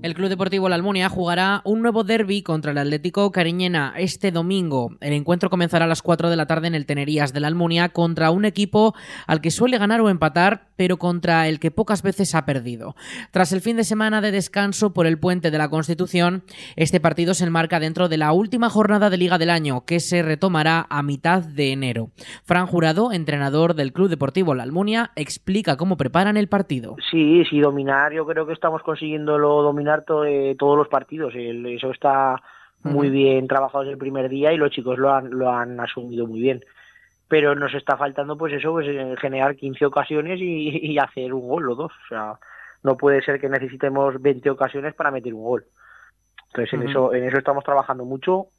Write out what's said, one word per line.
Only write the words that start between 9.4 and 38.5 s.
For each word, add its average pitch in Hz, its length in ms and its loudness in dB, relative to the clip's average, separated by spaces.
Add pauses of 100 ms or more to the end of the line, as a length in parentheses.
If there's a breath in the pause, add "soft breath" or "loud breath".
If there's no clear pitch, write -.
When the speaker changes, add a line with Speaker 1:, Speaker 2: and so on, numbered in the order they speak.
Speaker 1:
que 165 100 0
suele 247 260 2
ganar 214 240 2
o 214 80 4
empatar, 170 680 2
pero 180 220 2
contra 170 500 0
el 156 120 -2
que 160 100 0
pocas 214 320 0
veces 190 320 0
ha 160 140 0
perdido. 120 480 -6 (340 loud breath)
Tras 180 240 -2
el 190 80 -2
fin 226 160 -2
de 226 60 0
semana 214 360 0
de 208 120 -2
descanso 202 600 -2
por 170 140 2
el 160 140 2
Puente 170 320 0
de 151 80 -2
la 151 100 0
Constitución, 175 720 0 (340 loud breath)
este 165 240 2
partido 170 360 2
se 180 100 0
enmarca 165 340 0
dentro 160 300 0
de 160 80 0
la 156 160 2
última 220 380 2
jornada 208 400 4
de 185 60 0
Liga 180 200 4
del 165 140 2
año, 147 340 0
que 170 140 0
se 175 240 0
retomará 160 680 2
a 143 140 -4
mitad 165 400 0
de 143 280 -2
enero. 123 380 -4 (340 loud breath)
Fran 180 220 2
Jurado, 175 460 2
entrenador 151 640 0
del 139 180 -2
Club 190 160 2
Deportivo 151 460 0
La 123 80 -4
Almunia, 202 520 -2
explica 156 640 -2
cómo 180 180 0
preparan 185 420 2
el 208 100 2
partido. 139 480 -2 (160)
Speaker 2:
Sí, 165 340 6
sí, 147 140 0
dominar, 143 540 2
yo 156 120 -2
creo 156 220 -2
que 160 60 -6
estamos 160 280 -2
consiguiéndolo 151 800 0
dominar 147 460 0
to-, 151 180 0
eh, 139 320 0
todos 143 200 4
los 147 100 2
partidos. 143 480 -4
El, 120 300 -8
eso 123 260 -6
está 135 500 0 (400 loud breath)
muy 143 260 0
Speaker 1:
Ujú. 135 80 0
Speaker 2:
bien 135 320 4
trabajado 135 360 0
desde 139 100 -6
el 135 60 -14
primer 135 300 -4
día 139 240 2
y 165 40 0
los 147 140 2
chicos 127 260 -4
lo 135 160 4
han, 131 180 -2
lo 127 200 0
han 123 300 -4
asumido 120 460 -6
muy 113 120 -8
bien. 127 240 0 (640 soft breath)
Pero 147 280 4
nos 143 180 -4
está 139 240 -2
faltando, 143 400 -4
pues 156 160 -4